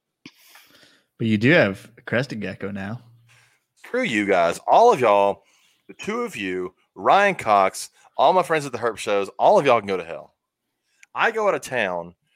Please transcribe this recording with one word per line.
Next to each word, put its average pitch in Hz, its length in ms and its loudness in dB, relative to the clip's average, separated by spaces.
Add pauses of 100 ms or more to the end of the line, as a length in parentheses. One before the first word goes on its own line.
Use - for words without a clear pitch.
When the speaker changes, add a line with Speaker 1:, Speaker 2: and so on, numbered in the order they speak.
(1160)
Speaker 1:
But 117 100 -4
you 107 100 2
do 120 140 2
have 117 460 0
a - 40 -20
crested 117 380 -6
gecko 98 320 -10
now. 101 300 -10 (840)
Speaker 2:
Screw 254 180 -6
you 107 220 0
guys. 87 420 2
All 214 260 6
of 160 80 -2
y'all, 101 420 2 (440)
the 98 60 -20
two 226 280 -8
of 233 160 -8
you, 92 360 -6 (220)
Ryan 160 400 2
Cox, 98 540 0 (280)
all 139 160 4
my 185 100 2
friends 156 220 -4
at 131 60 -10
the 120 60 -10
Herp 110 200 -4
shows, 101 320 -2 (100)
all 175 200 4
of 147 60 0
y'all 120 140 4
can 101 80 -6
go 95 100 -4
to 85 60 -8
hell. 76 320 -16 (800)
I 175 180 -2
go 220 160 -2
out 175 80 0
of 139 60 -8
town 90 540 -6 (200)